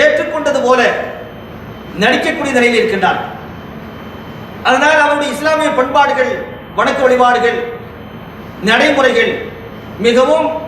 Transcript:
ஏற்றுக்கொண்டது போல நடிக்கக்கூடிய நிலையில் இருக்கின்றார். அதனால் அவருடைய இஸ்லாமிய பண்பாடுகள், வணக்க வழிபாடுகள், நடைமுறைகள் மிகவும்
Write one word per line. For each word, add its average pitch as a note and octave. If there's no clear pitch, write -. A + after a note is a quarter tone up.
ஏற்றுக்கொண்டது D4
போல A#3+
நடிக்கக்கூடிய C#4
நிலையில் A#3+
இருக்கின்றார். F#3
அதனால் D4
அவருடைய D4
இஸ்லாமிய D#4
பண்பாடுகள், C4+
வணக்க B3+
வழிபாடுகள், A#3+
நடைமுறைகள் C4
மிகவும் C4